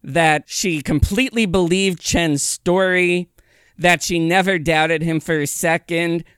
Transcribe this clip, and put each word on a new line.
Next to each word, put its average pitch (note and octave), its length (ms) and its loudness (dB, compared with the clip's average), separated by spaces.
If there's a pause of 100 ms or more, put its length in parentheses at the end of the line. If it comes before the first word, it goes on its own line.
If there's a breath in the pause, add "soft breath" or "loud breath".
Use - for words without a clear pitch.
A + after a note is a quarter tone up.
that D#3 460 0
she D#3+ 340 -4
completely A3 640 0
believed F#3 540 0
Chen's D#3+ 420 0
story, F3+ 880 0 (480 soft breath)
that E3+ 240 2
she F3 160 -2
never F3+ 400 2
doubted D#3+ 440 0
him D#3+ 180 -2
for D#3+ 200 -2
a C#3+ 60 -4
second, E3+ 800 -2 (140 soft breath)